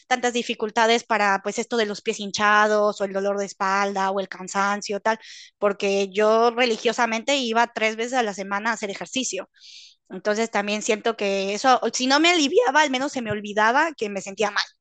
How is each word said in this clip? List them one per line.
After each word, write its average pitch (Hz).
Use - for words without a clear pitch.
tantas 247
dificultades 226
para, 202
pues, 208
esto 233
de 220
los 208
pies 220
hinchados 208
o 196
el 196
dolor 202
de 202
espalda 196
o 202
el 190
cansancio, 202
tal, 226
porque 196
yo 220
religiosamente 226
iba 233
tres 220
veces 240
a 254
la 208
semana 202
a -
hacer 208
ejercicio. 185
Entonces 208
también 208
siento 220
que 196
eso, 247
si 254
no 277
me 339
aliviaba, 311
al 302
menos 262
se 262
me 214
olvidaba 214
que 208
me 196
sentía 202
mal. 202